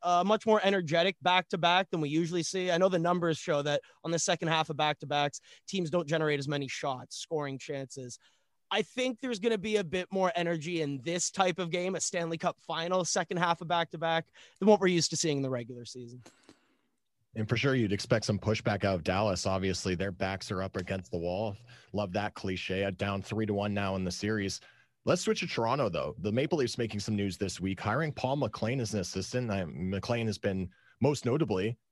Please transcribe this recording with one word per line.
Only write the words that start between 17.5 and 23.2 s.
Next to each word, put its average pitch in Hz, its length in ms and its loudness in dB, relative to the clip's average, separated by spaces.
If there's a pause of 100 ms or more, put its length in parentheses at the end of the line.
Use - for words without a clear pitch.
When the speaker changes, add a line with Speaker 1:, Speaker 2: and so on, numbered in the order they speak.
Speaker 2:
sure, 131 180 2
you'd 113 180 2
expect 104 340 0
some 104 120 0
pushback 107 460 0
out 98 120 4
of 85 60 -2
Dallas. 95 440 0
Obviously, 95 480 0
their 95 180 -4
backs 95 380 -4
are 95 120 -2
up 95 140 -6
against 95 340 -6
the 87 80 -4
wall. 98 380 -4 (360)
Love 101 200 -2
that 101 220 -2
cliche. 95 500 -2
Uh, 98 60 0
down 98 320 -4